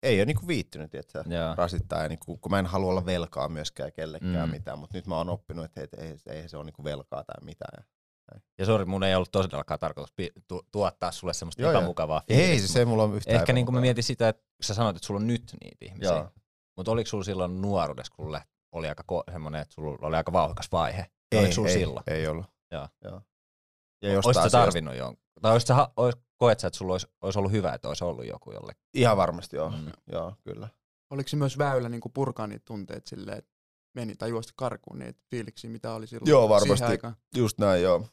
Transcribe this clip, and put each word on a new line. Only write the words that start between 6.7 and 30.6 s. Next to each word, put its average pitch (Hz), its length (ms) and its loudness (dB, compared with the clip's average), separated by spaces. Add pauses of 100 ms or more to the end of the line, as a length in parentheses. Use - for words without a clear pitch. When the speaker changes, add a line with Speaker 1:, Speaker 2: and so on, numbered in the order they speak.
Speaker 1:
velkaa 69 400 -8
tai - 220 -16
mitään. - 320 -16
Ja, - 60 -20 (480)
näin. - 120 -20 (160)
Speaker 2:
Ja 95 60 0
sori, 104 200 4
mun 95 180 -2
ei 95 120 4
ollut 92 160 0
todellakaan 78 480 -2
tarkoitus 71 360 -8
pi-, 87 160 -8 (160)
tu-, - 240 -10
tuottaa 95 400 0
sulle 85 220 -6
semmoista - 280 -8
Speaker 1:
Joo, 156 100 2
joo. 120 100 4
Speaker 2:
epämukavaa 80 460 -2
Speaker 1:
Ei, 117 100 6
Speaker 2:
fiilistä, 165 220 6
Speaker 1:
siis 95 140 0
Speaker 2:
mut 127 60 4
Speaker 1:
ei 120 60 8
mulla 113 180 4
on 104 120 2
yhtään 107 200 0
Speaker 2:
ehkä 117 180 4
niinku 123 180 2
mä 127 40 0
Speaker 1:
epämukavaa. 123 60 2
Speaker 2:
mietin 120 220 2
sitä, 117 260 2
että - 140 -4 (200)
sä 107 100 -2
sanoit, 104 220 0
että 82 100 -12
sulla 101 140 -4
on 110 80 0
nyt 117 360 -4
niitä - 220 -18
ihmisiä. 92 300 0
Speaker 1:
Joo. 78 140 -2 (480)
Speaker 2:
Mut 92 100 -6
oliks 113 220 0
sulla 101 140 -4
silloin 92 380 -2
nuoruudessa, 80 540 -2
kun 76 200 -8
läht-, 71 120 -10 (240)
oli 82 180 -6
aika - 220 -10
ko-, 87 200 -2
semmonen, 78 300 -8
että 73 120 -12
sulla 76 340 -8
oli 80 80 0
aika 80 180 0
vauhdikas - 380 0
vaihe? 87 340 0 (260)
Speaker 1:
Ei, 110 80 4
Speaker 2:
Oliks 90 160 6
sulla 107 140 2
Speaker 1:
ei, 90 100 4
Speaker 2:
silloin? 73 280 -2
Speaker 1:
ei 78 200 -2
ollut. 80 180 -4 (260)
Speaker 2:
Joo. 73 160 -8 (160)
Speaker 1:
Joo. 95 180 -12 (800)
Ja 101 80 -2
Speaker 2:
Oisit 98 60 4
Speaker 1:
jostain 113 180 6
Speaker 2:
sä 95 80 6
Speaker 1:
asiasta - 160 6
Speaker 2:
tarvinnut 85 380 4
jonkun? 64 280 -10 (180)
Tai 110 120 6
oisit 120 140 4
sä 123 80 6
ha-, - 220 4
ois-, 123 200 2 (200)
koet 117 220 6
sä, 92 80 -4
että - 100 -6
sulla 92 160 -2
ois, 92 140 -4 (140)
ois 98 160 -2
ollut 98 140 0
hyvä, 92 220 0
että 60 140 -10
ois 73 140 -6
ollut 65 240 -6
joku - 260 -14
jolle? - 220 -14 (200)
Speaker 1:
Ihan 117 240 6
varmasti 87 380 0
joo. 78 140 -2
Speaker 2:
Mm. 78 220 -8 (200)
Speaker 1:
Joo, 85 320 -6
kyllä. 104 240 -12 (420)